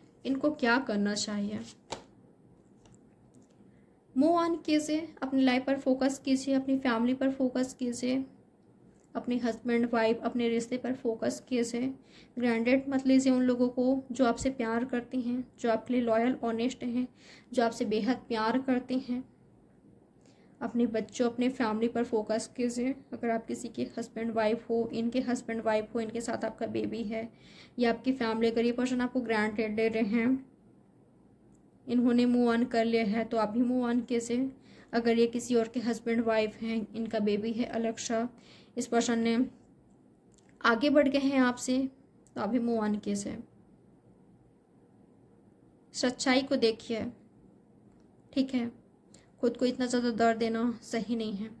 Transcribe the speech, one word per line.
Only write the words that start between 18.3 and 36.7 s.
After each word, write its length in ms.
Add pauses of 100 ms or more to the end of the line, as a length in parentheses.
करते 400
हैं। 240 (1400)
अपने 280
बच्चों, 420
अपने 180
family 400
पर 160
focus 520
कीजिए। 380 (180)
अगर 180
आप 160
किसी 220
के 200 (100)
husband 340
wife 380
हो, 220
इनके 280
husband 420
wife 320
हो, 60
इनके 200
साथ 240
आपका 240
baby 360
है 240 (500)
या 120
आपकी 220
family, 380
अगर 140
ये 80
person 280
आपको 200
granted 560
दे 120
रहे 160
हैं, 420 (1400)
इन्होंने 400
move 220
on 220
कर 140
लिया 200
है, 200
तो 120
आप 120
भी 120
move 240
on 220
कीजिए। 440 (420)
अगर 260
ये 80
किसी 280
और 140
के 120
husband 440
wife 320
हैं, 380